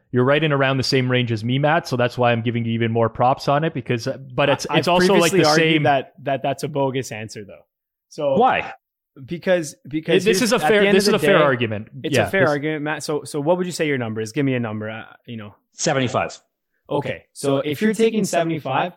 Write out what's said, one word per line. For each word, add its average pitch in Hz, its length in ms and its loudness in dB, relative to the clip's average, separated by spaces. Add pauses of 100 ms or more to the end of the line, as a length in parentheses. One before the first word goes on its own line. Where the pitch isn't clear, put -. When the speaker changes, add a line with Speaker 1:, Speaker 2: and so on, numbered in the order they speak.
(140)
Speaker 1:
You're 123 100 4
right 143 180 4
in 156 120 2
around 135 240 2
the 131 60 0
same 127 280 0
range 123 180 0
as 110 140 -4
me, 123 160 0
Matt, 151 300 0
so 131 80 -4
that's 120 200 0
why 123 140 4
I'm 117 100 0
giving 117 220 -2
you 113 80 -4
even 113 180 0
more 113 200 2
props 131 400 0
on 147 160 2
it, 165 80 -4
because, 123 340 -4
uh, 131 100 -6 (160)
but 143 140 0
it's, 143 220 0
Speaker 2:
I, 147 80 0
Speaker 1:
it's 165 100 0
Speaker 2:
I've 180 60 4
Speaker 1:
also, 180 220 4
like, 170 160 4
Speaker 2:
previously 190 100 2
Speaker 1:
the 156 80 4
Speaker 2:
argued 160 240 4
Speaker 1:
same 151 100 0
Speaker 2:
that, 139 300 0 (100)
that 135 180 -4
that's 139 220 -4
a 143 60 -4
bogus 135 420 -4
answer, 110 320 -12
though. 87 220 -20 (420)
So - 300 -2
Speaker 3:
Why? 196 360 2 (520)
Speaker 2:
Because, 175 500 -2 (100)
because 165 380 0
Speaker 1:
This 196 160 2
Speaker 2:
here's, 233 140 0
Speaker 1:
is - 0 -
a - 20 2
Speaker 2:
at 220 60 0
the - 60 0
Speaker 1:
fair, 208 180 4
Speaker 2:
end 202 100 4
Speaker 1:
this 196 140 4
Speaker 2:
of 214 60 2
Speaker 1:
is 202 60 0
Speaker 2:
the - 60 2
Speaker 1:
a - 20 4
fair 190 100 6
Speaker 2:
day, 151 40 4
Speaker 1:
argument. 117 460 -2 (140)
Speaker 2:
it's 147 120 -2
Speaker 1:
Yeah, 107 120 2
Speaker 2:
a - 20 -4
fair 190 140 2
Speaker 1:
this 165 60 4
Speaker 2:
argument, 147 340 -4
Matt. 151 200 -6
So, 151 220 -4
so 151 160 -6
what 170 160 2
would 180 80 -2
you 175 80 -6
say 160 140 -2
your 139 100 0
number 113 240 -4
is? 107 100 -8
Give 143 140 -2
me 135 80 2
a 127 80 0
number, 107 280 -6
uh, 110 140 -12 (220)
you 123 100 -14
know. 104 200 -16 (180)
Speaker 3:
Seventy-five. 123 640 -2 (500)
Speaker 2:
Okay, 131 440 -6
so 139 240 0
if 147 240 -4
you're 214 120 2
taking 226 300 0
seventy-five, 165 720 -2